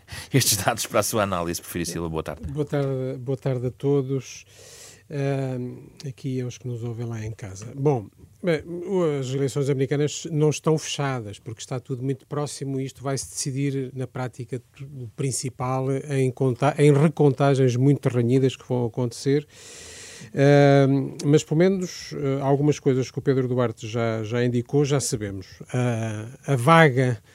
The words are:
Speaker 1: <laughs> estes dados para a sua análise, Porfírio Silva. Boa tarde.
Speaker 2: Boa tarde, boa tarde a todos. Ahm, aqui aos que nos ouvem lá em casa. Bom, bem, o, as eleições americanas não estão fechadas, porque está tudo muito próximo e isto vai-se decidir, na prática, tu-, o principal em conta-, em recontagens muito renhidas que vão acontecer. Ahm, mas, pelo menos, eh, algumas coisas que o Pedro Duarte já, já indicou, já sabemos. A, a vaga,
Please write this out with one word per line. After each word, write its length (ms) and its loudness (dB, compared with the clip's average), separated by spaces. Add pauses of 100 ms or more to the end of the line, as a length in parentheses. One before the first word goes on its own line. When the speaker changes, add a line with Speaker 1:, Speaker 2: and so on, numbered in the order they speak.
(140)
Speaker 1:
<laughs> 200 -6
estes 220 2
dados 300 -2
para 120 0
a 60 4
sua 180 0
análise, 380 -2
Porfírio 260 -6
Silva. 220 -6
Boa 160 -4
tarde. 260 -10
Speaker 2:
Boa 160 -4
tarde, 540 -4
boa 180 -4
tarde 300 -2
a 20 -8
todos. 760 -2 (680)
Ahm, 800 -4 (180)
aqui 320 -6
aos 160 -8
que 100 -14
nos 160 -8
ouvem 240 -8
lá 160 -8
em 80 -8
casa. 460 -14
Bom, 300 0 (360)
bem, 240 0
o, 540 -2
as 140 -6
eleições 340 -2
americanas 640 -2
não 180 2
estão 300 2
fechadas, 600 -6
porque 220 -14
está 180 -8
tudo 240 -8
muito 240 -4
próximo 540 -6
e 60 -4
isto 160 -14
vai-se 260 -4
decidir, 680 -4
na 120 -6
prática, 560 -8 (120)
tu-, 100 -16
o 300 -12
principal 760 -2 (200)
em 220 2
conta-, 480 2
em 120 8
recontagens 880 4
muito 320 4
renhidas 480 2
que 100 -20
vão 200 0
acontecer. 600 -2 (880)
Ahm, 920 6
mas, 200 2
pelo 140 0
menos, 560 0
eh, 260 -4
algumas 380 2
coisas 320 0
que 80 -10
o 40 -8
Pedro 240 0
Duarte 400 -2
já, 380 -2
já 180 -2
indicou, 440 0
já 140 0
sabemos. 460 -6 (240)
A, 800 -4
a 40 2
vaga, 640 6 (120)